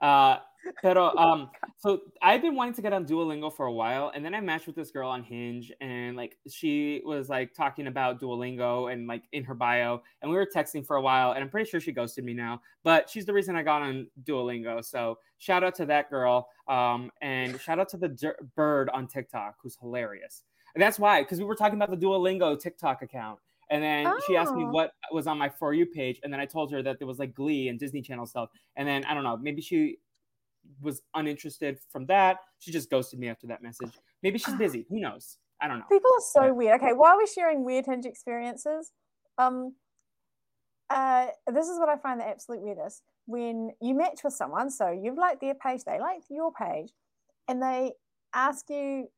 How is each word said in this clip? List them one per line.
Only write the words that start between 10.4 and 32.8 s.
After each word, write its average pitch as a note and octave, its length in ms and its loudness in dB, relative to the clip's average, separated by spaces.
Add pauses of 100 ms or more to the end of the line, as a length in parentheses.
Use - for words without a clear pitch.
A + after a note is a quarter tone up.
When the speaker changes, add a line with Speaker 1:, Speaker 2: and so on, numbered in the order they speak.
Speaker 1:
texting D3+ 400 -4
for D3 100 0
a C3+ 60 2
while, C3 300 4
and C3+ 100 -4
I'm C3+ 80 -10
pretty G#3+ 200 -4
sure E3+ 100 -2
she D#3+ 120 -6
ghosted A#2+ 320 -6
me A#2+ 100 -6
now, A#2+ 260 -6 (240)
but E3 240 6
she's G#3 180 -10
the G3+ 60 -2
reason F#3 240 0
I E3 60 -2
got D3 200 2
on C3+ 260 -6 (140)
Duolingo, A#2+ 640 -4
so A#2 340 -4 (200)
shout F3+ 260 2
out F3+ 120 0
to E3 100 -4
that D3 240 2
girl, B2 380 2 (200)
um, B2 420 0 (120)
and B2+ 380 -4
shout E3 200 -2
out F#3+ 100 0
to G3 60 -12
the F3 120 -2
dir-, D3+ 300 -6 (160)
bird D3 360 2
on B2+ 180 -4
TikTok, A2 540 -8
who's B2 140 -14
hilarious. A#2 680 -10 (300)
And E3 80 4
that's G#3+ 160 4
why, G#3 260 6
'cause E3+ 140 -6
we G3 60 -4
were G#3 120 -4
talking G#3 240 2
about G3+ 100 0
the F#3 60 -4 (100)
Duolingo F#3 540 2
TikTok C#3+ 420 -4
account, A2 380 -12 (300)
and D3+ 120 0
then D3+ 300 2 (140)
she F#3 100 4
asked E3 180 2
me - 100 -2
Speaker 2:
Oh. C#3+ 60 -4
Speaker 1:
what D#3+ 240 0 (180)
was D#3 140 -4
on D#3 120 -2
my C#3+ 100 0
For D3 260 -4
You E3+ 120 4
page, C#3 360 -6
and C#3+ 100 -8
then C#3 80 -4
I C#3 60 -4
told D3+ 260 -4
her C#3 100 -4
that C3 160 -4
there C#3 80 -8
was, B2+ 120 -10
like, C3+ 160 -8
Glee C3+ 340 -2
and A#2+ 100 -6
Disney C#3 240 -8
Channel A#2+ 240 -10
stuff, A#2 240 -8 (260)
and C#3 120 -4
then, C#3 160 -2
I D#3 100 -4
don't C#3+ 100 -4
know, A#2 120 -2
maybe D3 260 -6
she D#3 360 0 (840)
was C#3 220 -8 (120)
uninterested D3 720 -6
from C3+ 180 -10
that. F#3+ 340 4 (180)
She - 140 -18
just D#3 180 -4